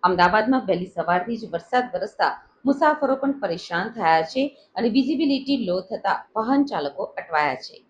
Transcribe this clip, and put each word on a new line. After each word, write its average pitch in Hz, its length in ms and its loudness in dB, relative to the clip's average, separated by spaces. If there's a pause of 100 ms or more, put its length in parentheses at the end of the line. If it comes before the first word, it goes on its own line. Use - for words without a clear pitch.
અમદાવાદમાં 208 600 4
વહેલી 180 280 -2
સવારથી 180 460 -2
જ 214 120 -12
વરસાદ 247 400 -2
વરસતા - 400 -2 (340)
મુસાફરો 285 540 2
પણ 277 180 0
પરેશાન 175 560 -4
થયા 165 380 4
છે 262 100 0 (320)
અને 233 200 0
વિઝિબિલિટી 277 600 2 (100)
લો 180 100 0 (100)
થતા - 260 -2 (220)
વાહન 262 360 2
ચાલકો 151 360 -4 (140)
અટવાયા 147 440 -2
છે. - 240 -20